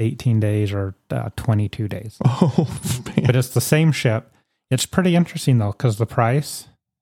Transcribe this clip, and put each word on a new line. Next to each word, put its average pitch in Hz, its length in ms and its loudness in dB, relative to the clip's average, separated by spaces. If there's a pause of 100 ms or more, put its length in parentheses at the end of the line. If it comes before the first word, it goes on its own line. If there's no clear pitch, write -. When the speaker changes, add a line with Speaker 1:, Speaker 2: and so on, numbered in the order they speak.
Speaker 1:
eighteen 113 400 0
days, 104 320 0
or, 98 220 -4 (160)
uh, 117 260 -4
twenty-two 104 520 -2
days. 104 320 -10
Speaker 2:
<laughs> - 40 -8
Oh, 139 420 2 (400)
man. - 200 -2
Speaker 1:
But 120 100 4
it's 131 140 0
the 123 100 0
same 156 320 2
ship. 113 380 -2 (400)
It's 127 160 0
pretty 180 280 2
interesting, 143 440 2
though, 104 140 0
'cause 110 260 -2
the 113 80 0
price 127 640 -2 (340)